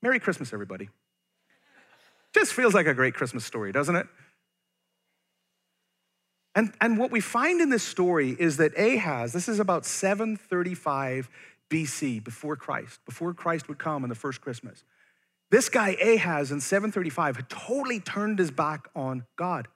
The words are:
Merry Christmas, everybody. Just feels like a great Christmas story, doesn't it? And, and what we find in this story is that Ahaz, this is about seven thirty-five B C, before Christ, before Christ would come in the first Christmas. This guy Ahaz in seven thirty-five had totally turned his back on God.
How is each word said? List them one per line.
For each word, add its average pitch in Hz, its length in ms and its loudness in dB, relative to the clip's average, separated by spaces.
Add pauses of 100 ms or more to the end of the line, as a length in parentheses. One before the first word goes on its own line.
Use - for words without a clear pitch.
Merry 247 200 2
Christmas, 151 320 -4
everybody. 101 340 -10 (1500)
Just - 200 4
feels 240 200 4
like 180 140 6
a 143 80 4
great 131 180 2
Christmas 117 320 -6
story, 107 260 -6
doesn't 143 240 0
it? 180 120 -2 (2500)
And, 214 260 2
and 226 160 4
what 254 140 2
we 233 80 0
find 311 420 2
in 311 80 4
this 247 140 2
story 160 560 0
is 160 180 2
that 156 180 2
Ahaz, 170 580 0
this 175 140 -4
is 214 120 -2
about 185 260 0
seven 208 520 -2
thirty-five 143 920 -2 (400)
B 160 160 0
C, 131 340 -4
before 143 360 -8
Christ, - 500 -10
before 170 300 -8
Christ 165 320 -4
would 147 100 -10
come 151 260 -4
in 123 60 -4
the 117 60 -6
first 131 260 -8
Christmas. 117 420 -12 (680)
This 254 180 6
guy 202 320 2
Ahaz 170 500 4
in 147 80 -2
seven 202 320 0
thirty-five 160 440 -2
had 123 140 -10
totally 254 500 -4
turned 208 400 -4
his 170 100 4
back 151 460 -4
on 131 300 -6 (100)
God. 170 400 -4